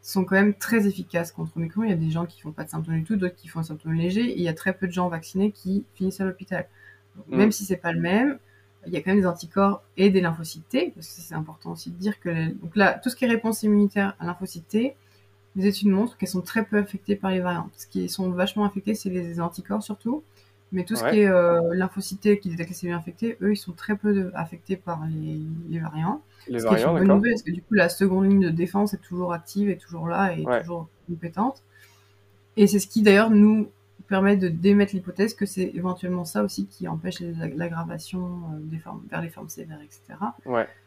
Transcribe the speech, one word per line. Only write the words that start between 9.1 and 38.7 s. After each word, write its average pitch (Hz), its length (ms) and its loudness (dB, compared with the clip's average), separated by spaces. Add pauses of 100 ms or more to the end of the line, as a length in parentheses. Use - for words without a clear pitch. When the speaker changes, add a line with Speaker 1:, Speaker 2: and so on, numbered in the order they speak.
Speaker 1:
même 202 100 4
des 185 60 2
anticorps 196 540 0 (140)
et 190 140 6
des 190 100 4
lymphocytes 165 480 -4
T, 320 260 -2
parce 165 140 -18
que - 140 -20
c'est 165 140 -14
important 160 360 -10
aussi 165 180 -12
de 175 60 -14
dire 196 240 -4
que - 80 -8
les... 160 200 -2
donc - 280 -8
là, 196 260 4
tout 254 80 -2
ce - 60 -8
qui - 80 -2
est 240 60 2
réponse 226 340 0
immunitaire 202 560 4
à 170 60 -10
lymphocytes 175 420 -10
T, 226 300 -2 (580)
les 190 120 2
études 202 200 2
montrent 202 300 2
qu'elles - 100 -4
sont 185 140 -4
très 220 240 -2
peu 214 120 0
affectées 202 380 -2
par 196 160 -4
les 185 80 0
variants. 175 380 -4
Ce - 100 -18
qui 180 220 -4
sont 185 220 -4
vachement 196 340 0
affectés, 202 280 -4
c'est 202 160 -6
les 175 300 -6
anticorps 185 440 -6
surtout, 240 400 -6 (500)
mais 185 100 -2
tout 220 140 -4
ce 226 80 -4
Speaker 2:
Ouais. 143 60 2
Speaker 1:
qui 214 80 6
est, 202 100 8
euh, 170 440 4
lymphocytes 190 460 -4
T 208 200 4
qui 196 100 -6
détectent 170 220 -6
les 180 40 -8
cellules 175 200 -6
infectées, 180 440 -6
eux, 202 140 2
ils 202 40 0
sont - 140 -12
très 202 240 -4
peu 208 180 0
de, 185 220 0
affectés 170 400 -6
par 160 300 -8
les, 156 340 -6 (300)
les 165 100 -6
variants. 165 420 -4 (280)
Speaker 2:
Les 120 100 -2
Speaker 1:
Ce 113 60 -2
qui 107 80 6
est 110 60 6
une 113 40 2
Speaker 2:
variants, 160 100 4
Speaker 1:
bonne 175 100 2
Speaker 2:
d'accord. 196 120 6
Speaker 1:
nouvelle, 226 180 4
parce 233 100 -4
que 190 80 -6
du 170 100 -8
coup, - 140 -4
la 175 120 6
seconde 190 420 2
ligne 196 120 6
de 175 80 2
défense 180 440 0
est - 80 -10
toujours 180 300 -6
active, 196 380 -4
est 180 80 -2
toujours 165 320 -10
là, 185 240 0
et 160 100 -6
Speaker 2:
Ouais. 123 160 0
Speaker 1:
toujours 170 300 -8 (180)
compétente. 175 560 -4 (960)
Et 202 100 8
c'est 202 120 4
ce - 80 -4
qui, 226 140 0
d'ailleurs, 208 280 8
nous 214 400 6 (380)
permet 196 280 4
de 185 140 2
démettre 196 440 4
l'hypothèse 190 400 -2
que - 120 -4
c'est 185 300 -4
éventuellement 180 500 -4
ça 208 180 -2
aussi 196 240 -4
qui 180 200 -10
empêche 165 320 -6
les 170 220 -8
ag-, 160 140 -6
l'aggravation, 170 840 -8 (120)
euh, 151 100 -10
des 160 140 -10